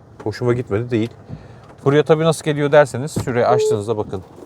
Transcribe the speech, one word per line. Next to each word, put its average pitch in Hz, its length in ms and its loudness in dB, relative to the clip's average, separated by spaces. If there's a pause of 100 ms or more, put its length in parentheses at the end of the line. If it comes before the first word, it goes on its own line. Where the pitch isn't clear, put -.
(240)
hoşuma 120 300 -2
gitmedi 120 380 -4
değil. 117 180 -2 (760)
Buraya 147 180 4
tabii 160 200 2
nasıl 160 220 0
geliyor 143 260 -2
derseniz 143 540 2
şurayı 117 220 0
açtığınızda 113 500 0
bakın. 98 260 -6 (220)